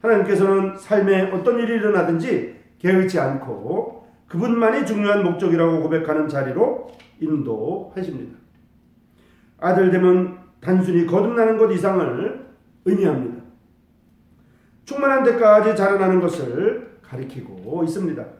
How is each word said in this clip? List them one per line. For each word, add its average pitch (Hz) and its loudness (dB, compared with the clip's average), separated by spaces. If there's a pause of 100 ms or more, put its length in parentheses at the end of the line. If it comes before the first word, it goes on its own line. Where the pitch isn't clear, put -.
하나님께서는 196 2
삶에 196 2
어떤 233 0
일이 233 -2
일어나든지 185 0 (220)
개의치 185 0
않고 135 -6 (220)
그분만이 233 0
중요한 208 0
목적이라고 165 0
고백하는 156 -2
자리로 139 -4 (300)
인도하십니다. 139 -6 (1200)
아들 180 2
됨은 180 2 (220)
단순히 175 2
거듭나는 220 2
것 214 4
이상을 180 -2 (380)
의미합니다. 143 -2 (1400)
충만한 269 0
데까지 214 6
자라나는 190 2
것을 160 -4
가리키고 123 -10
있습니다. 160 -6 (160)